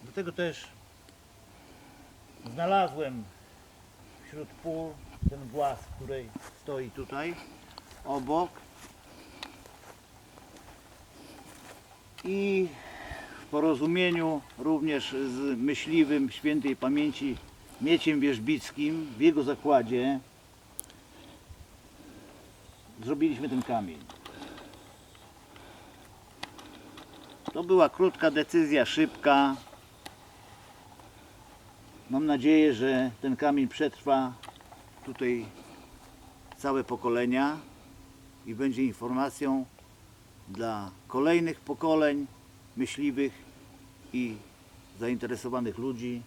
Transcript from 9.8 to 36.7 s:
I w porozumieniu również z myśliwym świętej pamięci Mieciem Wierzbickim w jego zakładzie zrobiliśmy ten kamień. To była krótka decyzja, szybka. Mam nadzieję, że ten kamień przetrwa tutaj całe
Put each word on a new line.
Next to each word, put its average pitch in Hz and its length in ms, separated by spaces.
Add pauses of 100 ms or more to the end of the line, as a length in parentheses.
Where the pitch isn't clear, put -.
I 190 440 (760)
w - 40
porozumieniu 160 960 (160)
również 147 540
z 131 480
myśliwym 143 720
świętej 147 440
pamięci 139 600 (440)
Mieciem 156 380
Wierzbickim 143 1000
w 117 40
jego 151 220
zakładzie 131 760 (2750)
zrobiliśmy 143 460
ten 127 120
kamień. 101 380 (3500)
To 160 100
była 175 260
krótka 175 420
decyzja, 151 540
szybka. 139 680 (2500)
Mam 135 160
nadzieję, 151 480
że 127 380 (100)
ten 135 140
kamień 143 320
przetrwa 131 680 (720)
tutaj 123 400 (1120)
całe 135 260